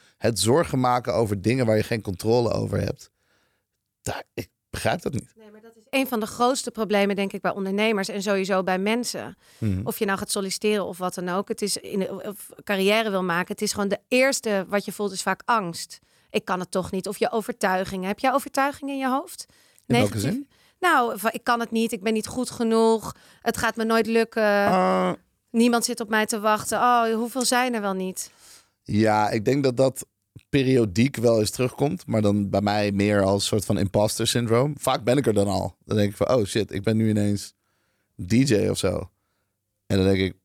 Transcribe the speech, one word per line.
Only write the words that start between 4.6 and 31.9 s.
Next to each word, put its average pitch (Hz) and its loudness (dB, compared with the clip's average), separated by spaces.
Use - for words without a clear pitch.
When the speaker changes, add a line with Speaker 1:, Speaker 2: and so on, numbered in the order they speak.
Speaker 1:
begrijp - -2
dat - -4
niet. - -8
Speaker 2:
Nee, - -20
maar - -20
dat 226 -20
is 214 -20
een 262 0
van 247 -2
de 214 -4
grootste 247 0
problemen, 202 0
denk 196 -4
ik, 196 -8
bij 180 -2
ondernemers 196 0
en 202 -6
sowieso 190 0
bij 185 0
mensen. 202 -4
Speaker 1:
Mhm. 98 -2
Speaker 2:
Of - -6
je 214 -2
nou 196 -2
gaat - -8
solliciteren 208 -2
of 180 -8
wat 180 -4
dan 180 -6
ook. 190 -2
Het 220 -8
is 202 -2
in, - -4
of - -10
carrière 208 2
wil 190 0
maken. 180 -2
Het 196 -10
is 208 -2
gewoon 202 -2
de - -4
eerste 247 2
wat 202 -2
je 208 -8
voelt 202 -4
is 185 -8
vaak 190 -4
angst. 196 -4
"Ik - -4
kan 185 -2
het 180 -8
toch 185 -2
niet." 190 -6
Of 208 -8
je - 0
overtuigingen. 190 -2
Heb 202 -4
jij 262 2
overtuigingen 277 -2
in 269 -6
je 269 -2
hoofd? 285 -6
Speaker 1:
In 120 0
welke 104 4
Speaker 2:
Negatief? 110 -2
Speaker 1:
zin? 277 -6
Speaker 2:
Nou, 254 2
van, 214 -2
"Ik 226 -10
kan 240 0
het 226 -6
niet, 226 0
ik 190 -6
ben 226 0
niet 214 -2
goed 247 -6
genoeg, 226 2
het - -2
gaat 226 -2
me 226 -2
nooit 226 2
lukken. 226 0
Speaker 1:
Eh. 185 2
Speaker 2:
Niemand 233 4
zit 247 -4
op 214 -8
mij 214 2
te 214 -4
wachten. 214 0
Oh, 233 2
hoeveel 233 -2
zijn 247 0
er 220 -4
wel 196 -2
niet?" 185 -8
Speaker 1:
Ja, 107 2
ik 110 -2
denk 139 2
dat 127 0
dat 131 2
periodiek 127 2
wel 117 4
eens 107 0
terugkomt, 143 -2